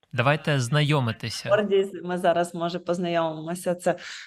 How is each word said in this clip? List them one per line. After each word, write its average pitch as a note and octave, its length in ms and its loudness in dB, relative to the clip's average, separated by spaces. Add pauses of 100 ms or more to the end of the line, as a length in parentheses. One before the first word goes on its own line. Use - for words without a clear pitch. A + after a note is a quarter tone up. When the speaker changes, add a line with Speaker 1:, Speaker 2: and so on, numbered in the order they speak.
(140)
Speaker 1:
Давайте C#3+ 460 2
знайомитися. B2+ 880 0
Speaker 2:
Гордість, G3 540 2
ми F3+ 140 -2
зараз, F3 380 2
може, E3+ 240 -4
познайомимося. E3+ 960 -2
Це F3 200 0 (320)